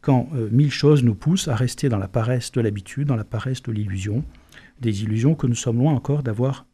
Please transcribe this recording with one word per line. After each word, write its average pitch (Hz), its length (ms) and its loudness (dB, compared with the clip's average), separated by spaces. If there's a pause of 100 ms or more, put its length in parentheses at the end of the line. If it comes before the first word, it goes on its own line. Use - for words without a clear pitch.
Quand, 127 320 2
euh, 113 180 -4
mille 139 200 4
choses 147 320 4
nous 113 120 4
poussent 170 320 0
à 127 80 -2
rester 127 340 -2
dans 110 80 0
la 95 100 -4
paresse 120 440 -2
de 123 100 0
l'habitude, 107 460 -4
dans 135 80 0
la 107 80 -4
paresse 123 380 -6
de 117 100 -8
l'illusion, 104 520 -4 (560)
des 110 240 -2
illusions 113 320 2
que 147 120 -2
nous 120 80 2
sommes 117 220 -2
loin 147 160 2
encore 143 300 -2
d'avoir 127 500 -2